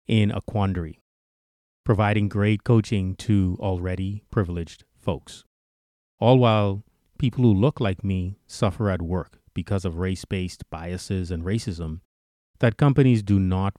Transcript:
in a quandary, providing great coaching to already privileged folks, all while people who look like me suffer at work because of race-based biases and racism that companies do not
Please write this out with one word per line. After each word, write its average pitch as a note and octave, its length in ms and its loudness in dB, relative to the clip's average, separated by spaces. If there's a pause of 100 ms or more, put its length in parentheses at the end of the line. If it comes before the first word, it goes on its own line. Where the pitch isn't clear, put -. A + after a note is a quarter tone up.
in G#2+ 240 4
a - 100 -4
quandary, F2+ 600 -4 (840)
providing G#2 440 2
great G#2 360 0
coaching G#2 520 0
to F#2+ 440 0
already F#2 720 -4
privileged F2 540 -4 (140)
folks, - 460 -8 (720)
all B2 200 6
while G#2+ 440 2 (360)
people B2 260 0
who A2 100 6
look A2+ 240 2
like G2 240 -2
me F#2+ 440 -4
suffer G#2 440 -2
at F2 100 -2
work E2+ 380 -6 (140)
because F#2 320 -4
of E2 140 -6
race-based F#2 720 -6
biases F2+ 600 -6
and E2 140 -6
racism F2 560 -6 (580)
that A#2 180 0
companies C3 460 4
do G2+ 160 4
not F#2+ 400 0